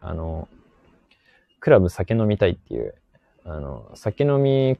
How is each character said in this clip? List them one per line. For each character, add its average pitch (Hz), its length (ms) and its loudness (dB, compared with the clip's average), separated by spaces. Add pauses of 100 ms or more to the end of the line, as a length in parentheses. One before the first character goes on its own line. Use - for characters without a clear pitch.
あ 85 140 -10
の、 80 340 -8 (1120)
ク - 100 2
ラ 120 100 8
ブ 92 80 2
酒 - 260 -4
飲 113 120 2
み 104 120 0
た 104 80 2
い 90 40 4
っ 90 60 -2
て - 180 -14
い 58 60 -6
う、 50 140 -10 (500)
あ 80 140 -12
の、 67 360 -12
酒 - 300 -2
飲 143 180 2
み 135 380 2